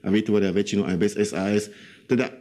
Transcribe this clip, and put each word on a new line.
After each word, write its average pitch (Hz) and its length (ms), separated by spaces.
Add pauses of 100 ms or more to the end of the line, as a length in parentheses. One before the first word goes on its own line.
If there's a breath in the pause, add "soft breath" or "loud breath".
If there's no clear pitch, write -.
a 95 80
vytvoria 104 400
väčšinu 101 320
aj 90 160
bez 101 160
S 104 160
A 190 160
S. 104 240 (380 loud breath)
Teda 127 180 (120)